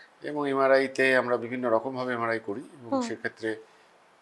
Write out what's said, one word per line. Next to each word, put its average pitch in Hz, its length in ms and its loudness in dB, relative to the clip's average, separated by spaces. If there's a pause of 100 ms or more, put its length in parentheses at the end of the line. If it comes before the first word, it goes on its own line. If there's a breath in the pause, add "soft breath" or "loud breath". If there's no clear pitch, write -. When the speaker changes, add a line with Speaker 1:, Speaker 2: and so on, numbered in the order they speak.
(220 soft breath)
Speaker 1:
এবং 143 280 -4
এমআরআইতে 135 640 4
আমরা 123 200 2
বিভিন্ন 120 340 -4
রকমভাবে 127 440 0
এমআরআই 113 320 -2
করি 104 140 -6
এবং 135 300 -16
Speaker 2:
হুম। 269 100 -2
Speaker 1:
সেক্ষেত্রে 117 560 -8 (640)